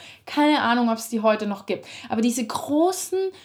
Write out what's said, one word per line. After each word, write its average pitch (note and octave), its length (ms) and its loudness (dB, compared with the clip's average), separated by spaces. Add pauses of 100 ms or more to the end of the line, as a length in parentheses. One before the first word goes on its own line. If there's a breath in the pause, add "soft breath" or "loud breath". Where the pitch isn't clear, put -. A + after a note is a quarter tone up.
(260 loud breath)
Keine D4 340 2
Ahnung, A#3 300 2
ob's A3+ 180 -4
die A3+ 120 -2
heute G#3+ 260 2
noch G3+ 180 -6
gibt. F3+ 220 -6 (240 loud breath)
Aber A3 100 0
diese A#3+ 260 0
großen, F4 720 0 (260 loud breath)